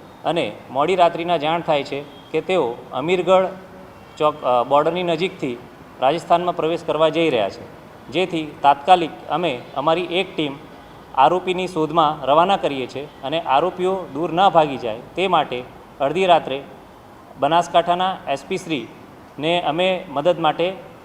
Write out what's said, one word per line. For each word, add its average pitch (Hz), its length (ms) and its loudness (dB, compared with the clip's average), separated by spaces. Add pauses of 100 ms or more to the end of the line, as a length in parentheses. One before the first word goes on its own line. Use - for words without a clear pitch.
(240)
અને 147 280 -2 (180)
મોડી 151 260 0
રાત્રિના 170 420 2
જાણ 156 240 0
થાય 147 220 0
છે 139 180 -8 (300)
કે 160 100 0
તેઓ 151 340 0 (180)
અમીરગઢ 180 540 2 (680)
ચોક, 151 260 0
અ, 123 200 4
બોર્ડરની 151 400 2
નજીકથી 165 540 -4 (440)
રાજસ્થાનમાં 170 540 0
પ્રવેશ 165 320 -2
કરવા 156 220 2
જઈ 160 200 2
રહ્યા 107 200 0
છે. - 280 -16 (320)
જેથી 165 340 -2 (160)
તાત્કાલિક 156 480 4 (200)
અમે 147 320 -2 (140)
અમારી 160 260 0
એક 180 340 -4
ટીમ 143 200 -4 (600)
આરોપીની 180 520 2
શોધમાં 156 580 0
રવાના 170 320 4
કરીએ 139 300 -4
છીએ 135 180 -10
અને 151 340 -8
આરોપીઓ 180 760 0
દૂર 160 180 -4
ન 185 180 4
ભાગી 151 280 4
જાય 117 220 -6 (160)
તે 185 120 0
માટે 135 360 0 (380)
અડધી 156 240 0
રાત્રે 143 380 2 (760)
બનાસકાંઠાના 170 800 0 (100)
એસ 139 200 -6
પી 190 100 -4
શ્રીને 160 1040 -6
અમે 180 480 -2
મદદ 156 300 0
માટે, 165 340 0 (300)